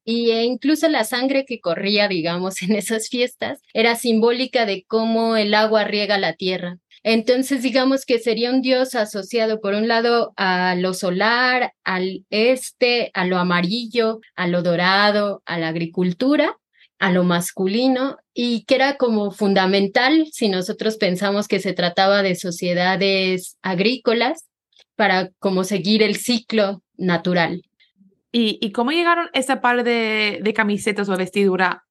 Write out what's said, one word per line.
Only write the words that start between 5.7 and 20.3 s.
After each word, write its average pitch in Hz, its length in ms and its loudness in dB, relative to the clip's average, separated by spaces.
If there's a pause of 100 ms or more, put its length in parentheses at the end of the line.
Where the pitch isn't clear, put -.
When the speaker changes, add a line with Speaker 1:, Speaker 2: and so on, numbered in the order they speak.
Speaker 1:
riega 208 340 0
la 196 140 -2
tierra. 180 460 -6 (240)
Entonces, 247 600 0
digamos 262 420 0
que 240 140 0
sería 233 320 -2
un 262 100 2
dios 254 340 0
asociado, 220 680 -2
por 202 140 -2
un 220 140 0
lado, 233 480 0
a 185 380 0
lo 180 200 -2
solar, 233 760 0 (120)
al 185 460 -4
este, 240 840 0
a 185 100 2
lo 185 140 2
amarillo, 220 840 0 (140)
a 175 120 -4
lo 175 160 0
dorado, 196 840 2
a 170 120 -4
la 160 100 -2
agricultura, 180 880 0 (400)
a 185 140 2
lo 180 120 4
masculino, 220 960 0 (160)
y 240 300 -2
que 269 100 2
era 269 220 2
como 214 340 0
fundamental 196 1000 2